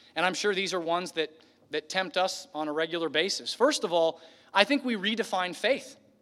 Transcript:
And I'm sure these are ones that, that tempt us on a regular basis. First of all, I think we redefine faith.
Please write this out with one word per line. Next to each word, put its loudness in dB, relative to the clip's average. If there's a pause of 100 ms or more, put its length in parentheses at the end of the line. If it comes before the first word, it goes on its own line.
(160)
And 0
I'm 2
sure 0
these -2
are -2
ones -2
that, -4 (420)
that -6
tempt -2
us 0
on -2
a -4
regular -2
basis. -2
First 2
of -4
all, 2 (320)
I 6
think 2
we 0
redefine -2
faith. -2 (240)